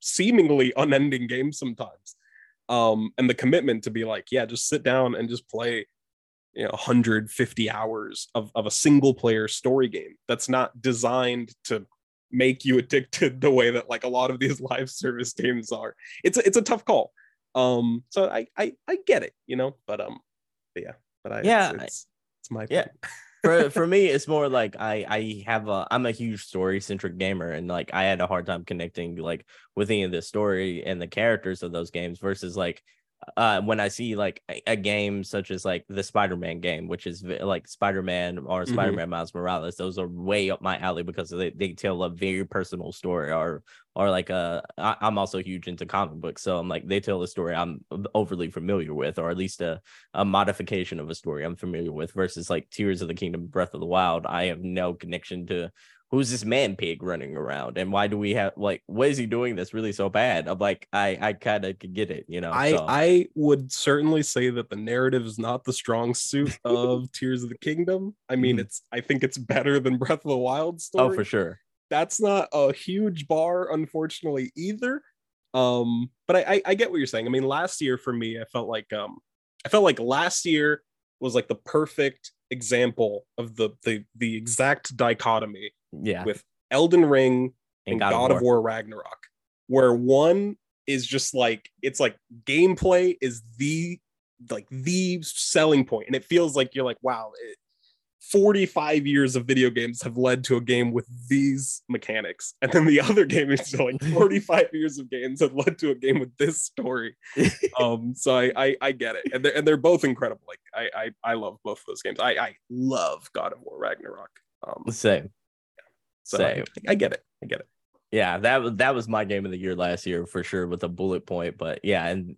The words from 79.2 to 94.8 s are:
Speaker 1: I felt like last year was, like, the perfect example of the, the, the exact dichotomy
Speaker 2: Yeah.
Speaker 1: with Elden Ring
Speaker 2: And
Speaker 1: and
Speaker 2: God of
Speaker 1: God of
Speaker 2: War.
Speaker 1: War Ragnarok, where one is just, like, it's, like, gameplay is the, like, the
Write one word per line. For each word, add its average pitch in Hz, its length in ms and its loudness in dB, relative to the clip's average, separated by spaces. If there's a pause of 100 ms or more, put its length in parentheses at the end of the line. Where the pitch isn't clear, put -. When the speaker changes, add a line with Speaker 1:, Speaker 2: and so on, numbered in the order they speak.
Speaker 1:
I - 40 -8
felt 208 160 6
like 135 160 4
last 139 440 0
year 151 380 2 (380)
was, 127 160 0
like, 117 100 2
the 117 80 -2
perfect - 800 -2 (180)
example 120 760 0 (120)
of 117 160 -8
the, 110 160 0 (140)
the, 107 200 -2 (120)
the 113 200 -2
exact 127 600 -2
dichotomy 110 760 0 (220)
Speaker 2:
Yeah. 90 320 -4
Speaker 1:
with 107 180 -4 (280)
Elden 165 340 6
Ring 131 480 4 (340)
Speaker 2:
And 123 80 -2
Speaker 1:
and 110 60 0
Speaker 2:
God 98 120 4
of 113 60 2
Speaker 1:
God 127 120 4
of 123 120 4
Speaker 2:
War. 123 120 6
Speaker 1:
War 113 80 4
Ragnarok, 110 640 -8 (400)
where 127 260 6
one 156 640 4 (300)
is 131 200 -2
just, 135 280 -2
like, 117 340 0 (140)
it's, 131 180 -2
like, 120 160 2 (280)
gameplay 180 760 4
is 120 220 -4 (160)
the, 160 400 -2 (500)
like, 107 220 -8
the 180 520 -2